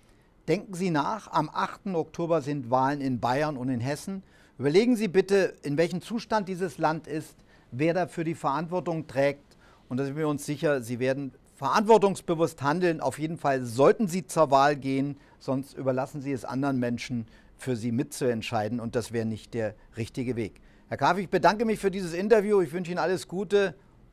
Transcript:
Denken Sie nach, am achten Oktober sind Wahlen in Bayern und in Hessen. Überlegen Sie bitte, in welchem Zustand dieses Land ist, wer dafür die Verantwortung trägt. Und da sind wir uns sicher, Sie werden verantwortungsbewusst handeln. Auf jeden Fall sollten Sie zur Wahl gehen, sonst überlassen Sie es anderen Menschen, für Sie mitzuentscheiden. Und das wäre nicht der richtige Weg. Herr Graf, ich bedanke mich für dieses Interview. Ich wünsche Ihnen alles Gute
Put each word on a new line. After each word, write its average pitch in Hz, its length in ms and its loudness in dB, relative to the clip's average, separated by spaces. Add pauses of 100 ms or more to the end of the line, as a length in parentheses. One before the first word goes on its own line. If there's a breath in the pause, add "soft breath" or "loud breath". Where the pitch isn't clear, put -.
(480 soft breath)
Denken 190 260 -2
Sie 180 160 0
nach, 170 400 -2
am 156 220 0
achten 190 420 -6
Oktober 165 480 -2
sind 139 260 -6
Wahlen 131 320 2
in 131 200 -2
Bayern 143 360 0
und 123 120 -4
in 127 100 0
Hessen. 151 460 -6 (340 soft breath)
Überlegen 196 380 4
Sie 214 100 -2
bitte, 190 560 2
in 143 140 -4
welchem 170 260 0
Zustand 214 460 -4
dieses 185 300 -6
Land 160 280 0
ist, - 300 -10 (340 soft breath)
wer 156 240 0
dafür 175 300 -2
die 160 100 -4
Verantwortung 160 720 -4
trägt. 143 500 -2 (320 soft breath)
Und 123 100 -4
da 139 60 -2
sind 139 120 -6
wir 156 100 -2
uns 147 180 -2
sicher, 147 380 0
Sie 117 160 -6
werden 135 340 -2 (220)
verantwortungsbewusst 185 1080 4
handeln. 160 400 2
Auf 135 200 -4
jeden 156 180 -4
Fall 135 260 0
sollten 147 440 4
Sie 175 180 -4
zur 156 240 2
Wahl 143 240 6
gehen, 135 420 -2 (220 loud breath)
sonst 135 360 -4
überlassen 131 480 -4
Sie 139 100 -4
es 113 120 -6
anderen 135 360 -2
Menschen, 120 460 -4 (340 soft breath)
für 131 140 -4
Sie 117 160 -4
mitzuentscheiden. 117 880 -2
Und 113 160 -8
das 117 160 -2
wäre 113 160 -2
nicht 110 260 -8
der 110 220 -4 (220 soft breath)
richtige 117 400 -6
Weg. 110 240 -6 (280 soft breath)
Herr 117 80 -6
Graf, 165 220 2
ich 185 100 -6
bedanke 196 360 2
mich 220 160 -2
für 196 100 0
dieses 180 240 -6
Interview. 208 460 4
Ich 151 120 0
wünsche 175 200 -4
Ihnen 175 80 -2
alles 170 260 0
Gute 196 480 0 (380 soft breath)